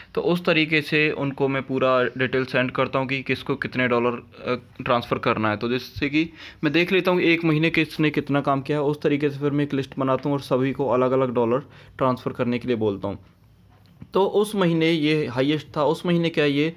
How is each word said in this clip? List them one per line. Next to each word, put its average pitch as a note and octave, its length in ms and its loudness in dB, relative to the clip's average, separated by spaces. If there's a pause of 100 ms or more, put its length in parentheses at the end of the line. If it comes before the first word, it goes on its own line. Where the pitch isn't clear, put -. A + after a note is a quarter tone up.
(140)
तो - 60 -2
उस F3 240 0
तरीके D#3 380 2
से D3+ 280 0
उनको C#3 380 -2
मैं C3+ 140 -2
पूरा C3 420 2
डिटेल C3 400 -2
सेंड B2+ 260 0
करता B2+ 280 0
हूँ C3+ 80 -2
कि C3+ 160 -4
किसको C3+ 340 -4
कितने B2+ 320 -2
डॉलर, A#2+ 220 2
अ, - 720 -8
ट्रांसफ़र B2 360 0
करना A2 320 0
है। G#2 60 -2
तो A#2 120 -4
जिससे B2+ 400 -4
कि D#3 220 0 (340)
मैं D3 80 2
देख F3 200 2
लेता F3+ 180 2
हूँ F3+ 100 2
एक E3 240 2
महीने D#3+ 260 2
किसने D#3 400 0
कितना C#3+ 300 0
काम C#3 200 0
किया D3 180 -2
है, D3 60 0
उस D3 180 -2
तरीके D3 280 0
से C3+ 80 -8
फिर C#3+ 120 -2
मैं C#3+ 140 0
एक C#3+ 100 -4
लिस्ट C3+ 240 -4
बनाता C3 300 0
हूँ C#3+ 40 0
और C#3 80 0
सभी C3+ 320 0
को C3 160 -2
अलग-अलग B2+ 460 2
डॉलर A#2+ 240 2 (400)
ट्रांसफ़र B2+ 340 0
करने A#2+ 260 -2
के B2+ 100 -6
लिए A#2+ 80 0
बोलता G2+ 320 -2
हूँ। F#2 100 -6 (960)
तो F#3+ 100 4
उस G#3 300 0
महीने E3 360 2
ये D3+ 360 2
हाईएस्ट C3+ 500 -2
था। D3+ 80 2
उस D#3+ 220 0
महीने E3+ 220 2
क्या, D#3+ 160 0
ये D3 320 0